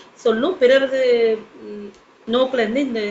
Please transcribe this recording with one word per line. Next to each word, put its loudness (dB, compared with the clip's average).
சொல்லும். 0
பிறரது, 4
ம், -14
நோக்குல 0
இருந்து -2
இந்த, -6